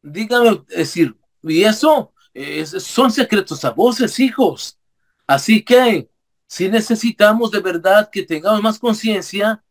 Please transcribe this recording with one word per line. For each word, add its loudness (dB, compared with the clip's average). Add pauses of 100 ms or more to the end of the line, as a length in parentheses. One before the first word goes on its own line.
Dígame, 0
es -8
decir, -2 (280)
y 0
eso, 2 (220)
eh, -10
es, -10 (120)
son 0
secretos -2
a 0
voces, 0
hijos. -2 (500)
Así 2
que 2 (380)
sí -4
necesitamos 0
de -2
verdad 0
que -8
tengamos -2
más -2
conciencia -4